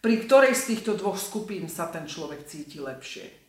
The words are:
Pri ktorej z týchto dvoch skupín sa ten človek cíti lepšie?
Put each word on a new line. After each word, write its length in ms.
Pri 120
ktorej 320
z 160
týchto 240
dvoch 160
skupín 560
sa 160
ten 240
človek 400
cíti 320
lepšie? 480